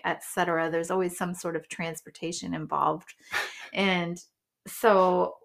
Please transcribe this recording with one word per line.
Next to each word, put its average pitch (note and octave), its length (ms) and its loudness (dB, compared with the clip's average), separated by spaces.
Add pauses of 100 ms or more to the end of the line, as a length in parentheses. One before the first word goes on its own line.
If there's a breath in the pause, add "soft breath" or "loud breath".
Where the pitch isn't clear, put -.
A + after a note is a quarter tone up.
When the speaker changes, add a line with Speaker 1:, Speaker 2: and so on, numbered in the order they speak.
Speaker 1:
et - 180 -2
cetera. E3 460 0
There's E3 220 -2
always F3+ 260 0
some F3+ 160 -4
sort F3 220 -6
of D#3 140 -6
transportation F3 840 -8
involved. D3+ 600 -2 (160)
Speaker 2:
<laughs> - 420 -6
Speaker 1:
And F3+ 480 0 (440)
so F#3 800 4